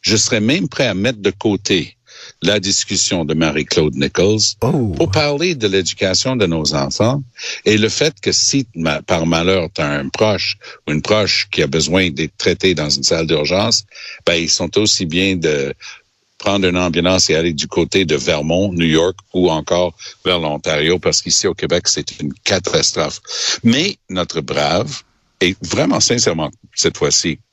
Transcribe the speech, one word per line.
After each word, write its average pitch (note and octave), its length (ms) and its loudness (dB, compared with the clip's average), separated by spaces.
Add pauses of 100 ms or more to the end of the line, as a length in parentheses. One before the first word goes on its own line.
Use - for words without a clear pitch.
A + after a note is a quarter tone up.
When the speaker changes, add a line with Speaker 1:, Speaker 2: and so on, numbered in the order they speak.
Speaker 1:
je G#2+ 160 0
serais A2 240 0
même D3 280 0
prêt C3+ 180 0
à G#2 60 0
mettre G#2 280 -2
de F#2+ 100 2
côté F#2+ 640 -2 (460)
la G2+ 180 2
discussion F#2+ 640 -2
de D2+ 100 -2
Marie-Claude D#2 640 0
Nichols F#2 460 2 (200)
Speaker 2:
Oh. C#3 280 2
Speaker 1:
pour E3 200 0
parler D3+ 460 0
de A2+ 120 -2
l'éducation F#2+ 680 0
de A2 100 2
nos D#2+ 280 0
enfants A2 500 0 (400)
et G#2+ 140 4
le G#2+ 100 4
fait D3 340 0
que F#2+ 120 0
si, - 420 2
ma-, D#2 260 -2
par E2 240 0
malheur, E2 480 2
t'as D2+ 140 -2
un C#2+ 220 -4
proche - 480 0 (280)
ou - 60 -4
une D2+ 100 0
proche G#2 480 0
qui E2 140 0
a D2 40 0
besoin D#2+ 420 0
d'être D2+ 280 -6
traité F#2 380 2
dans D2+ 140 -4
une C#2+ 140 -2
salle E2 240 0
d'urgence, F2 580 0 (400)
ben, F2 80 2
ils E2+ 160 0
sont - 280 -2
aussi G#2 280 2
bien F#2 320 0
de D2+ 360 0 (640)
prendre G2 300 0
une F2+ 100 2
ambulance F2+ 520 2
et D#2 60 4
aller E2 180 0
du C#2+ 140 -6
côté F#2+ 360 0
de D2+ 140 0
Vermont, E2 560 0
New E2 120 0
York, E2 300 2 (180)
ou F2+ 160 4
encore E2+ 460 0 (300)
vers F2+ 140 2
l'Ontario, D#2+ 600 0
parce E2 220 0
qu'ici - 260 0
au F2+ 60 0
Québec, E2+ 340 -2
c'est - 320 -4
une C#2+ 140 -6 (100)
catastrophe. - 800 -2 (420)
Mais C3+ 320 2 (140)
notre E2+ 320 -4
brave, D2 600 -2 (380)
et F#2+ 220 2
vraiment - 400 0
sincèrement, E2 500 0 (240)
cette - 220 -2
fois-ci D2+ 420 0 (140)